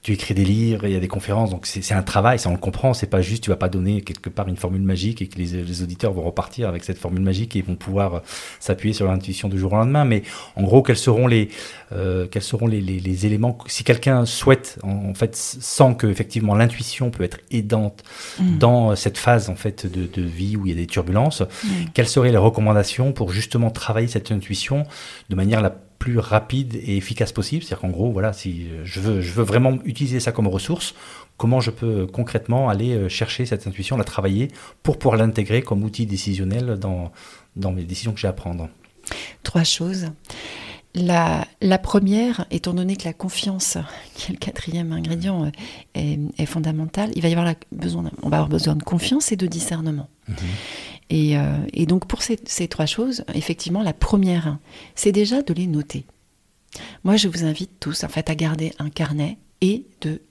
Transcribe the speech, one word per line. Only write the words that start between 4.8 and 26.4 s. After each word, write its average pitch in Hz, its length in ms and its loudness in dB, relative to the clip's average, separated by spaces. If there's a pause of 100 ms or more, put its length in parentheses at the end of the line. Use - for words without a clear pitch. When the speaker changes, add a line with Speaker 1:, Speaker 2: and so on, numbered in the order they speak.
Speaker 1:
magique 95 400 0
et 92 40 -4
que - 120 -10
les, 87 240 -4
les 87 180 -6
auditeurs 90 320 -2
vont 90 80 -4
repartir 98 480 -4
avec 85 140 -6
cette - 160 -6
formule 92 240 -2
magique 98 320 0
et 92 80 0
vont 90 120 -4
pouvoir, 98 380 -2
euh, 85 60 -4 (400)
s'appuyer 101 340 -2
sur 101 140 0
l'intuition 92 420 -2
du 95 80 0
jour 95 160 0
au 107 40 4
lendemain. 135 280 4
Mais 110 160 2 (360)
en 98 40 0
gros, 110 220 8
quels 120 160 4
seront 123 260 4
les, 113 240 4 (420)
euh, 92 380 -2
quels 104 140 -4
seront 113 240 0
les, 107 140 2
les, 95 180 -2
les 92 260 0
éléments, 110 400 2
si - 180 -6
quelqu'un 123 440 4
souhaite, - 560 2
en, 98 80 -2 (180)
en 95 60 -4
fait, - 180 0
s-, - 260 -8
sent 127 380 4
que - 80 0
effectivement 104 480 2
l'intuition 117 560 2
peut 98 140 -4
être - 160 -6 (100)
aidante 107 540 0 (360)
Speaker 2:
Mm. 180 200 4
Speaker 1:
dans, 120 320 6
euh, 101 40 4
cette - 220 -2
phase 113 320 4
en 90 60 -2
fait 98 360 -6
de, 90 140 -2
de 90 160 -4
vie 90 340 -2
où 98 120 -2
il - 20 2
y 85 40 0
a - 40 -2
des 85 80 -2
turbulences, 98 560 2
Speaker 2:
Mm. - 260 -4 (280)
Speaker 1:
quelles 120 120 4
seraient 127 240 4
les 113 60 6
recommandations 107 760 4
pour 101 200 -2
justement 113 400 0
travailler 113 360 -2
cette 113 240 -4
intuition 107 520 -2 (480)
de 95 40 0
manière 104 280 4
la 95 120 2 (220)
plus 120 220 0
rapide 113 560 0